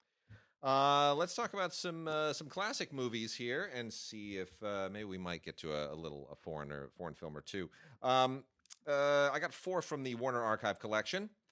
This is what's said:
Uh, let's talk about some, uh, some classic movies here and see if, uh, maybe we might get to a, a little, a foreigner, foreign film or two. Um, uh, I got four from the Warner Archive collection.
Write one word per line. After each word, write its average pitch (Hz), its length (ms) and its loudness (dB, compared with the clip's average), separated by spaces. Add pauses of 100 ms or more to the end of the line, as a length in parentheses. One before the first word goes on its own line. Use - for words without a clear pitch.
(640)
Uh, 143 520 6
let's 170 200 0
talk 233 200 -2
about 185 200 0
some, 165 320 -4
uh, 156 280 2
some 151 140 -8
classic 185 440 -4
movies 117 420 -2
here 135 400 -2
and 117 180 -6
see 104 440 -8
if, 92 260 -6
uh, 98 300 0
maybe 107 120 -6
we 95 120 -6
might 87 260 -4
get 82 160 -10
to 78 140 -4
a, 76 200 -2
a 80 40 -8
little, 73 340 -8
a 73 60 -12
foreigner, 73 600 -8
foreign 85 180 -8
film 76 200 -10
or 76 60 -8
two. 92 300 -6 (320)
Um, 131 420 4 (420)
uh, 143 460 4
I 147 60 0
got 160 160 -4
four 185 260 -2
from 147 220 -4
the 127 140 -2
Warner 120 260 0
Archive 107 360 2
collection. 113 520 0 (220)